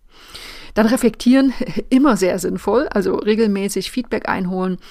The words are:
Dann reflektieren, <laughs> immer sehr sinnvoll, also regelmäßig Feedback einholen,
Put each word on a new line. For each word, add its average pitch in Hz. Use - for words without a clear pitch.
Dann 220
reflektieren, 247
<laughs> -
immer 262
sehr 180
sinnvoll, 185
also 190
regelmäßig 202
Feedback -
einholen, 185